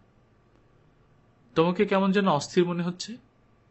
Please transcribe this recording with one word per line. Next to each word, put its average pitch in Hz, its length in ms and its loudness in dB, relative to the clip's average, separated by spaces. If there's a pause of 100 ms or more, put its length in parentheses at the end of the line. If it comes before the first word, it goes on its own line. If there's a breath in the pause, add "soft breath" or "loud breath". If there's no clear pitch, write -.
(1500)
"তোমাকে 175 320 2
কেমন 196 260 2
যেন 196 160 2
অস্থির 175 360 2
মনে 175 180 -4
হচ্ছে?" 175 340 -8 (540)